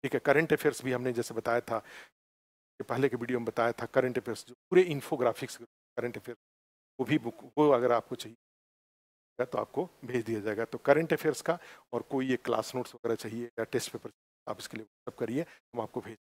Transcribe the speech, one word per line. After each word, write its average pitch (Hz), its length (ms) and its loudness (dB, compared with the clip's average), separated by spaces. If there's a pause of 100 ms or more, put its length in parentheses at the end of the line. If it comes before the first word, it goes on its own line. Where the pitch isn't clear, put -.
ठीक 139 100 -4
है। 131 60 2
करंट 151 340 4
अफेयर्स 147 300 0
भी 131 80 -2
हमने 123 220 -2
जैसे 117 200 -4
बताया 117 280 0
था 110 180 -2
कि - 1040 -20
पहले 131 260 2
के 120 60 -2
वीडियो 120 240 -2
में 117 60 -4
बताया 117 260 0
था, 117 160 -6
करंट 127 300 2
अफेयर्स 117 300 -6
जो - 60 -20 (160)
पूरे 180 120 8 (100)
इन्फोग्राफिक्स 127 640 -2
करंट 117 600 -8
अफेयर, 117 200 -14 (640)
वो 127 60 0
भी 143 120 2
बुक, 117 400 -6
वो 151 140 6
अगर 123 200 4
आपको 120 240 0
चाहिए 113 220 -14 (1040)
तो 123 180 -2
आपको 110 260 -2 (220)
भेज 120 200 -2
दिया 110 140 -2
जाएगा। 107 260 -2
तो 127 120 -10
करंट 156 360 4
अफेयर्स 151 280 0
का - 160 0 (360)
और 117 80 -2 (100)
कोई 135 160 0
ये 127 100 4
क्लास 113 380 -2
नोट्स 123 200 -6
वगैरह 117 200 0
चाहिए 117 300 -8
या 117 200 -6
टेस्ट - 260 -2
पेपर, 110 200 -10 (360)
आप 107 120 -8
इसके - 180 -12
लिए 110 80 -12
WhatsApp - 340 -16
करिए, 123 220 -2
हम - 400 -10
आपको 110 200 -6
भेज 110 160 -14 (120)